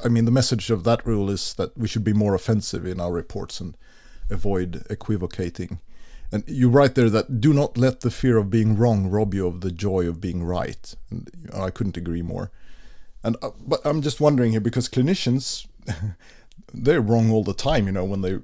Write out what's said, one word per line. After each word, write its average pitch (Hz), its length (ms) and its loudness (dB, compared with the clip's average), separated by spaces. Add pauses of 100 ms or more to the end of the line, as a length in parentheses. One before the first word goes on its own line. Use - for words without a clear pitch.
I 123 60 0
mean, 117 160 4
the 113 60 4
message 123 400 2
of 87 140 0
that 117 220 2
rule 101 220 2
is 98 260 -4
that - 220 -4
we 117 100 -2
should 107 180 -2
be 107 100 4
more 104 200 4
offensive 95 520 0
in 90 120 -6
our 87 140 -2
reports - 480 -6
and 90 160 -10 (540)
avoid 90 580 0
equivocating. 92 920 -4 (520)
And - 140 -2
you 127 240 4
write 135 240 6
there 120 160 6
that, 110 320 0
"Do 156 100 6
not 143 240 2
let 127 240 2
the 120 100 -2
fear 120 280 2
of 101 100 2
being 110 300 4
wrong 110 320 4
rob 104 240 2
you 95 120 0
of 87 140 -4
the 92 120 -2
joy 90 360 0
of 85 100 -4
being 87 260 -4
right." 85 500 -4 (160)
And, - 180 -10 (140)
you - 100 -16
know, 98 100 -6
I 92 80 -2
couldn't 90 280 -4
agree 85 240 -4
more. 87 280 -6 (720)
And, - 200 -2
uh, - 80 -8 (160)
but 139 180 -2
I'm 151 160 0
just 139 180 -4
wondering 131 340 4
here, 110 100 2
because 117 260 0
clinicians, 131 800 0 (200)
<laughs> 92 280 -6 (600)
they're 143 260 2
wrong 113 300 4
all 110 140 4
the 98 100 -2
time, 135 320 2
you 95 60 -2
know, 95 120 -2
when 98 180 -2
they 92 220 -2